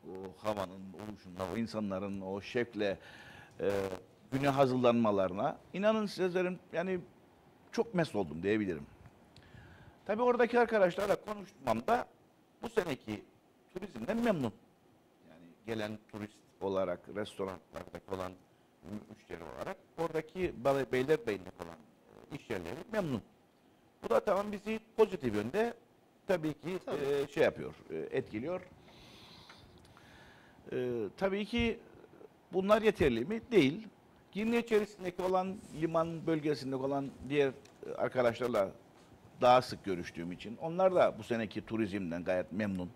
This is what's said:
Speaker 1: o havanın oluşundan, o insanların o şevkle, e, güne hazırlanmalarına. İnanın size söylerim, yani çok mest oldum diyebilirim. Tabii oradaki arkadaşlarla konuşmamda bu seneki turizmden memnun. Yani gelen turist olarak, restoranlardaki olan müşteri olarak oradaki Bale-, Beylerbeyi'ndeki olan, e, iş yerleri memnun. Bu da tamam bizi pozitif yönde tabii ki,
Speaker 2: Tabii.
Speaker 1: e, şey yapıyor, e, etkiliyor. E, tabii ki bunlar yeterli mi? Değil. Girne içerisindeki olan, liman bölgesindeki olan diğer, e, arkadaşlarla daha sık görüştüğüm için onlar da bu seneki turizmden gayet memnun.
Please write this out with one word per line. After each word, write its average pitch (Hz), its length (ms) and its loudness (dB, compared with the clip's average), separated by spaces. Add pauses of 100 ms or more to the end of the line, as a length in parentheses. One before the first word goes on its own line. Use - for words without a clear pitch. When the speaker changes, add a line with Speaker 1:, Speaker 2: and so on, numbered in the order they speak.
Speaker 1:
o 95 360 -12
havanın 95 500 -6 (160)
oluşundan, 92 440 -8
o 107 40 -4
insanların 101 640 -4
o 95 200 -6
şevkle, 104 580 -2 (600)
e, 98 120 2 (600)
güne 139 180 2
hazırlanmalarına. 117 1080 4 (160)
İnanın 214 320 2
size 185 240 -2
söylerim, 180 300 -2 (140)
yani 180 260 -2 (720)
çok 233 220 -2
mest 165 220 0
oldum 82 280 -2
diyebilirim. 95 420 2 (1200)
Tabii 214 160 -2
oradaki 240 380 4
arkadaşlarla 196 560 4
konuşmamda 185 920 -2 (540)
bu 233 80 -8
seneki 131 540 -2 (500)
turizmden 208 440 -4
memnun. 180 360 0 (760)
Yani - 160 -20 (200)
gelen 107 340 -4 (120)
turist 104 260 -10 (240)
olarak, 95 380 0 (160)
restoranlardaki 95 1000 -8
olan 92 160 -6 (760)
müşteri 85 340 -14
olarak 78 340 -10 (200)
oradaki 165 560 -4 (100)
Bale-, 139 280 2
Beylerbeyi'ndeki 123 720 0
olan, 82 140 -14 (540)
e, 147 60 -10
iş - 120 -16
yerleri 92 260 -4 (160)
memnun. 160 300 -2 (840)
Bu - 60 -6
da 233 100 6
tamam 208 320 0
bizi 220 280 -4 (180)
pozitif 185 380 4
yönde 180 380 0 (540)
tabii 156 260 0
ki, 175 320 -6
Speaker 2:
Tabii. 156 200 -2
Speaker 1:
e, 139 220 0
şey 156 160 2
yapıyor, 78 320 0 (140)
e, 80 80 -6
etkiliyor. 113 640 -4 (2000)
E, 120 460 -2
tabii 196 280 0
ki 233 340 0 (720)
bunlar 202 280 4
yeterli 147 440 4
mi? 220 160 -4 (100)
Değil. 190 360 6 (440)
Girne 226 260 0
içerisindeki 208 640 0
olan, 185 360 0 (240)
liman 165 460 0
bölgesindeki 139 560 0
olan 139 280 -2 (180)
diğer, 139 220 4 (360)
e, - 100 -8
arkadaşlarla 120 760 2 (680)
daha 123 200 10
sık - 220 -10
görüştüğüm 87 480 -4
için 107 260 -10
onlar 180 380 2
da 120 240 6
bu 104 40 -12
seneki 113 420 -4
turizmden 95 580 -2
gayet 92 280 0
memnun. 95 440 -2